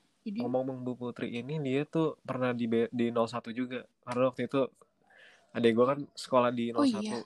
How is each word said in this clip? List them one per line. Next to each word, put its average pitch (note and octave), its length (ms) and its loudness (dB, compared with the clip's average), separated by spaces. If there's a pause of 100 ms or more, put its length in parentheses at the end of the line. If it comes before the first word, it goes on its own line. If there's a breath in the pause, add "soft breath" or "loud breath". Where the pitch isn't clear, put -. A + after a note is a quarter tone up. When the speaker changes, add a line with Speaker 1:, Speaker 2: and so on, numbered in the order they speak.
(220)
Speaker 1:
Jadi G#3 180 -8
Speaker 2:
ngomong C3 400 -4
Bu B2+ 140 -4
Putri B2 400 -8
ini, B2+ 260 -6
dia C3+ 240 0
tuh D#3+ 380 -2
pernah B2+ 280 -2
di A#2+ 160 -2
B-, A#2 240 2
di A#2 200 0
nol A#2 160 2
satu A#2 240 -8
juga. B2 320 -6 (180)
Karena B2 300 0
waktu B2+ 160 -4
itu C3+ 140 0 (920 soft breath)
adek A#2 200 4
gue A#2 140 6
kan C#3+ 120 2 (160)
sekolah B2 360 2
di A#2 200 -2
Speaker 1:
Oh, A#2 100 0
Speaker 2:
nol C#4+ 80 6
satu. G#3+ 140 0
Speaker 1:
iya? A#2+ 240 -6